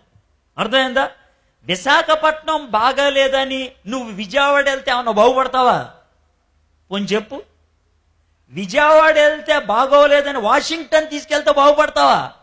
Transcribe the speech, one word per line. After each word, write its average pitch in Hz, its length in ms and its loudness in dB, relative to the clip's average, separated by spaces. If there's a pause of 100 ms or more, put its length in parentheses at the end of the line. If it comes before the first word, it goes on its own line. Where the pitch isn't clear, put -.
(580)
అర్థమైందా? 254 520 -2 (540)
విశాఖపట్నం 311 1040 -2
బాగాలేదని 269 1000 -2 (140)
నువ్వు 233 260 -10
విజయవాడ 277 560 0
వెళ్తే 269 220 -4
ఏమన్నా 240 220 -2
బాగుపడతావా? 247 800 2 (1000)
పోనీ 202 140 -6
చెప్పు, 214 380 -6 (1040)
విజయవాడ 294 680 2
వెళ్తే 302 440 2
బాగోలేదని 285 800 2
వాషింగ్టన్ 311 720 -2
తీసుకెళ్తే 294 420 -2
బాగుపడతావా? 285 800 2 (100)